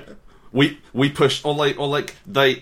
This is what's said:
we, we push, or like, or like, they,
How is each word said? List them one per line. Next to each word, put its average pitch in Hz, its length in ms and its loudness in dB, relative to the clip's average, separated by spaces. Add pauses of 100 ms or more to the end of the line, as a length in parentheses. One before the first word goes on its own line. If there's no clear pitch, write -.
(520)
we, 143 260 2 (160)
we 135 160 0
push, 143 340 0
or 147 120 -2
like, 143 240 -2
or 143 80 -4
like, 143 280 -4 (120)
they, 135 340 2